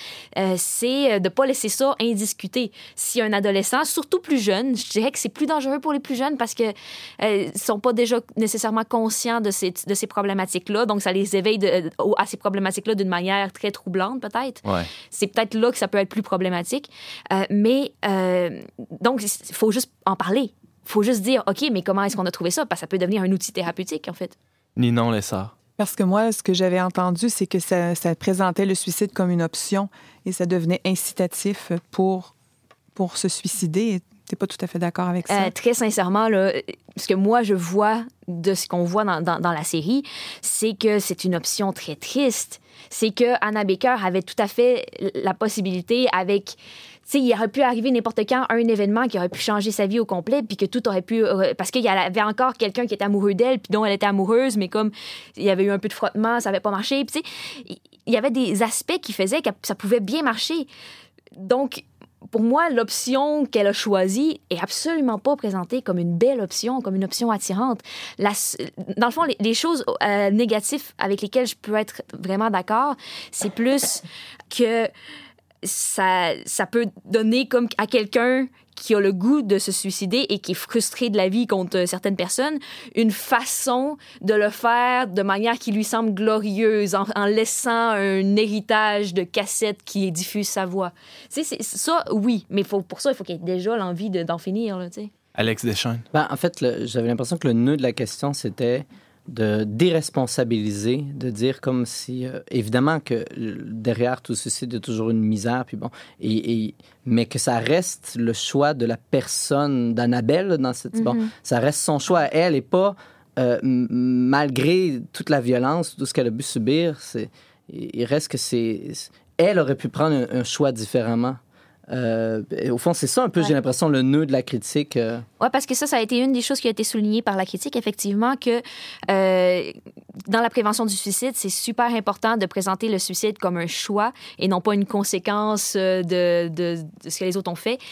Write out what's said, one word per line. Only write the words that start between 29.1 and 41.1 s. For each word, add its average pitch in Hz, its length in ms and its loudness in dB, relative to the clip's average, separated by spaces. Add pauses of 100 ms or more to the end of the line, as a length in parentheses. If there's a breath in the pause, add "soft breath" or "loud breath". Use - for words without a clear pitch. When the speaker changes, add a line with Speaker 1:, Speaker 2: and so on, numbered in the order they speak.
Speaker 3:
comme 185 180 0
une 175 100 2
option 196 480 -2 (380 loud breath)
et 185 60 -4
ça 180 140 -2
devenait 175 380 0
incitatif - 840 -2 (220)
pour, 190 420 0 (580)
pour 180 240 -2
se - 120 -2
suicider. 175 520 -2 (140)
Et 180 60 -2 (280)
t'es - 60 -4
pas 190 140 -4
tout - 120 -12
à 180 60 -4
fait 170 140 -6
d'accord 175 280 -2
avec 180 200 -2
ça ? 202 160 2
Speaker 1:
Euh, 185 100 0
très 240 200 2
sincèrement, 214 540 2
là, 196 220 4 (460)
ce - 100 -8
que 190 80 4
moi, 214 300 4
je 202 100 2
vois 202 480 2 (240)
de 175 280 0
ce - 120 -4
qu'on 175 160 0
voit 185 220 2
dans, 175 160 0
dans, 170 180 0
dans 175 140 0
la 156 100 -2
série, 175 400 0 (400 loud breath)
c'est 220 340 -2
que 208 220 2
c'est 190 240 -4